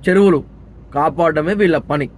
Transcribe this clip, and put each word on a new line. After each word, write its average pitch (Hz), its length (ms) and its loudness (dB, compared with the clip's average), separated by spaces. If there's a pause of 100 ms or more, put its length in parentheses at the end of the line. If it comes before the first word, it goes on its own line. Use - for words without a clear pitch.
చెరువులు 185 360 2 (500)
కాపాడడమే 156 600 -2
వీళ్ళ 190 240 0
పని 139 400 -6